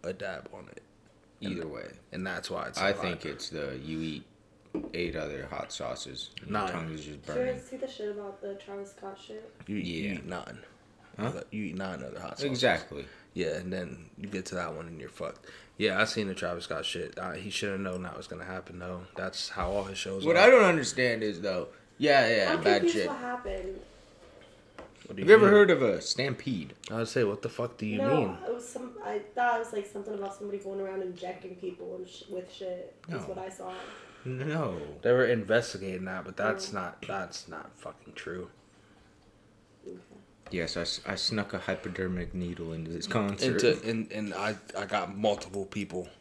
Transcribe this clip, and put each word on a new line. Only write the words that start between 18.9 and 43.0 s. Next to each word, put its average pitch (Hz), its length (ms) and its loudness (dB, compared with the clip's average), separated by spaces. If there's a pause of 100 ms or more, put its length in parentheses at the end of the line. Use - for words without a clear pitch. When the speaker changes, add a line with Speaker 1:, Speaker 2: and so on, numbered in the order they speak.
Speaker 1:
That's 92 320 -4
how 90 220 -2
all 101 120 2
his 95 140 -6
shows 95 280 -4
Speaker 2:
What 170 120 6
Speaker 1:
are. 202 100 12
Speaker 2:
I - 20 12
don't 247 140 12
understand 127 580 4
is, 101 200 -2
though, 92 260 0 (300)
yeah, 139 320 8
yeah, 98 240 6
Speaker 3:
I'm 85 100 2
Speaker 2:
bad 101 200 6
Speaker 3:
confused 170 120 4
Speaker 2:
shit. 92 140 2
Speaker 3:
what - 80 -4
happened. 196 640 -6 (1300)
Speaker 1:
What - 100 -8
do - 20 -6
Speaker 2:
Have - 0 -
Speaker 1:
you 147 80 2
Speaker 2:
you 196 60 12
ever 214 120 12
Speaker 1:
mean? 196 80 12
Speaker 2:
heard 202 180 12
of 147 120 8
a 95 180 4
stampede? 123 720 -2 (160)
Speaker 1:
I 113 60 -4
would 113 140 0
say, 123 160 4
what 101 160 0
the 117 80 -2
fuck - 280 -6
do 110 80 -4
you 107 140 0
Speaker 3:
No, - 160 4
Speaker 1:
mean? 92 220 2 (100)
Speaker 3:
it - 80 0
was - 120 -10
some, 247 240 -10 (120)
I 208 160 -2 (160)
thought 240 220 4
it - 20 0
was, 226 140 -6
like, 202 120 -4
something 208 280 -8
about 196 220 -6
somebody 202 240 -8
going 196 200 -6
around 190 240 -4
injecting 180 520 -10
people 180 420 -8
and 185 100 -10
sh-, - 220 -18
with 185 240 -8
shit, 180 420 -8 (140)
is 170 40 -4
Speaker 2:
No. - 60 -4
Speaker 3:
what 190 180 -8
I 190 120 -8
saw. 185 220 -10 (520)
Speaker 2:
No. 131 540 -2 (260)
Speaker 1:
They 117 80 6
were 127 140 8
investigating 101 800 2
that, 92 200 -6
but 95 120 -12
that's 104 360 0
Speaker 3:
No. 101 80 -2
Speaker 1:
not, - 240 -6
that's 92 440 -6
not 80 260 -12
fucking - 380 -14
true. 87 360 -8 (1400)
Speaker 3:
Okay. 92 100 -12 (540)
Speaker 2:
Yes, 85 260 0
I 87 40 -2
s-, - 260 -4
I 98 80 -2
snuck 104 380 -2
a 95 60 -2
hypodermic 92 760 -4
needle 87 400 -4
into 80 180 -6
this 82 160 -6